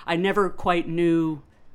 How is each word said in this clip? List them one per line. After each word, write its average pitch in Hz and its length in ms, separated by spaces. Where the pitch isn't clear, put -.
I 170 100
never 190 340
quite 175 380
knew 165 540